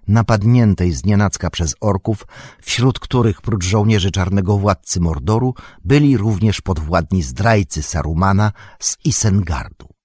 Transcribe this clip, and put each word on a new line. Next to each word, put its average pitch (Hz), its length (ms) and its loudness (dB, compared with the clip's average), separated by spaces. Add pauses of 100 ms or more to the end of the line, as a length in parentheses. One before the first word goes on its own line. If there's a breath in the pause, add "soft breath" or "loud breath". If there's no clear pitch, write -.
napadniętej 107 840 2
znienacka 95 560 0
przez 82 320 -4
orków, 104 460 -4 (340 loud breath)
wśród 123 380 0
których 117 420 0
prócz 92 240 -4
żołnierzy 104 460 2
Czarnego 95 460 0
Władcy 98 420 -2
Mordoru 87 540 0 (320 loud breath)
byli 139 320 4
również 104 440 0
podwładni 85 600 -2
zdrajcy 87 600 -2
Sarumana 98 680 0 (280 loud breath)
z - 260 -6
Isengardu. 92 840 -2 (180)